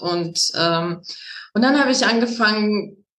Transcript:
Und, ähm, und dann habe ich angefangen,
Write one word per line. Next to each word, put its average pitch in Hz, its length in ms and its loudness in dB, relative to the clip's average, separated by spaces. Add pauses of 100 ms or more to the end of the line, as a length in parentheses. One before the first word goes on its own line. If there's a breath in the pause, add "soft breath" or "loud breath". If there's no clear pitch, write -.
Und, 170 560 -2
ähm, 170 460 0 (520 loud breath)
und - 80 2
dann 277 160 4
habe 262 140 2
ich - 120 2
angefangen, 214 1000 0 (140)